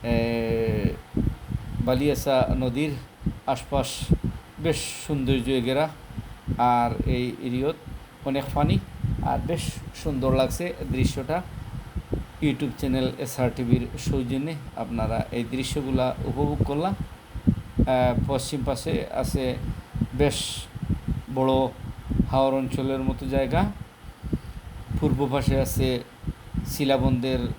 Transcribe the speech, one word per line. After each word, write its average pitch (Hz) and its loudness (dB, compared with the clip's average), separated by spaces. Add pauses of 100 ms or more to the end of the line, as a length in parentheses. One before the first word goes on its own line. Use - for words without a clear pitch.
এ, 113 2 (960)
বালিয়াসা 131 2
নদীর 131 0 (560)
আশপাশ 131 0 (720)
বেশ 151 2 (300)
সৌন্দর্য 135 2
ঘেরা। 131 2 (680)
আর 120 4
এই 123 2 (120)
এরিয়ত 131 0 (500)
অনেক 139 0 (100)
পানি - 4 (460)
আর 131 2
বেশ 170 -2 (420)
সুন্দর 131 2
লাগছে 131 2 (180)
দৃশ্যটা। 131 2 (1000)
YouTube 139 2
চ্যানেল 131 2
এসআর 127 0
টিভির 120 2 (240)
সৌজন্যে 135 0 (200)
আপনারা 113 -2
এই 120 0
দৃশ্যগুলা 127 0 (100)
উপভোগ 147 0
করলাম। 156 0
আহ, - 2
পশ্চিম 135 0
পাশে 139 0
আছে 127 0 (580)
বেশ 135 4 (1000)
বড় 131 4 (600)
হাওর 135 4
অঞ্চলের 135 -2
মতো 131 -2
জায়গা। 135 2 (1300)
পূর্ব 143 2
পাশে 135 4
আছে 127 2 (640)
শিলাবন্দের 131 2 (200)